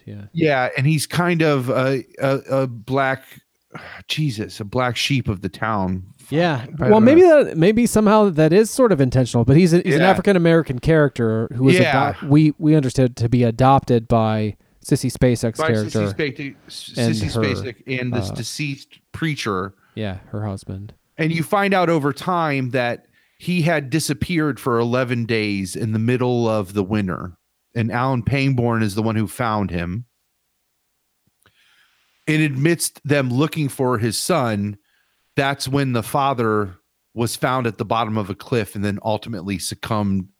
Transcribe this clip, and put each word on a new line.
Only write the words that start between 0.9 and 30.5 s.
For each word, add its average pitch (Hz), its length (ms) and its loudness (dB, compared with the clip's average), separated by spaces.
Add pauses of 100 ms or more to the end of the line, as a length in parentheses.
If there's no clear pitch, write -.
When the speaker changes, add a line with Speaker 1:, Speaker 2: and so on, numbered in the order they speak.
Speaker 2:
kind 175 360 0
of 143 280 2
a, 131 340 0 (160)
a, 135 180 0 (240)
a 135 60 -2
black, 131 560 -4 (500)
<sighs> - 340 -18
Jesus, 110 540 -4
a 107 40 -8
black 123 300 -2
sheep 139 320 -2
of 98 140 -4
the 98 80 -6
town. 95 540 -4 (260)
Speaker 1:
Yeah. 147 360 -2 (140)
Speaker 2:
I - 40 -10
Speaker 1:
Well, 208 80 4
Speaker 2:
don't 220 140 6
Speaker 1:
maybe 311 160 8
Speaker 2:
know. 320 220 8
Speaker 1:
that, - 140 -4
maybe 214 280 4
somehow 214 440 4
that 156 240 4
is 214 180 4
sort 247 200 4
of 156 100 4
intentional, 123 440 2
but 139 120 6
he's 170 160 6
a, 170 80 6
he's 170 140 0
an 156 60 4
Speaker 2:
Yeah. 185 80 6
Speaker 1:
African-American 165 680 2
character 123 760 2
who 123 100 0
was 165 120 6
Speaker 2:
Yeah. 151 400 2
Speaker 1:
ado-, 170 100 -10
we, 151 300 6
we 156 180 2
understood 131 420 2
to 117 120 -2
be 120 140 2
adopted 120 640 2
by 110 480 0 (280)
Sissy 131 280 -2
Spacek's 120 480 0
Speaker 2:
By 156 80 -2
Speaker 1:
character 107 320 -2
Speaker 2:
Sissy 104 160 -2
Spacek, 143 400 -6 (120)
S-, - 300 -18
Speaker 1:
and 117 180 0
Speaker 2:
Sissy 107 200 -4
Speaker 1:
her, 117 60 -2
Speaker 2:
Spacek 104 600 -6
and 123 120 -4
this 110 180 -4
Speaker 1:
uh, - 20 -8
Speaker 2:
deceased 139 640 -10 (120)
preacher. 101 640 -6 (220)
Speaker 1:
Yeah, 101 220 -8 (120)
her 107 160 -8
husband. 98 480 -10 (240)
Speaker 2:
And 160 140 -2
you 165 120 -4
find 202 300 0
out 180 160 2
over 147 220 0
time 143 600 -4
that 120 340 -4 (320)
he 175 240 -4
had 151 280 0
disappeared 151 720 -2
for 117 200 0
eleven 120 460 -2
days 104 500 -4
in 110 180 -4
the 110 60 0
middle 123 500 0
of 107 240 -4
the 104 100 0
winter. 92 540 -4 (380)
And 113 160 -2
Alan 123 320 -2
Pangborn 123 600 0
is 98 120 -4
the 113 80 0
one 110 120 -2
who 107 120 -2
found 107 440 -4
him. 90 340 -6 (2250)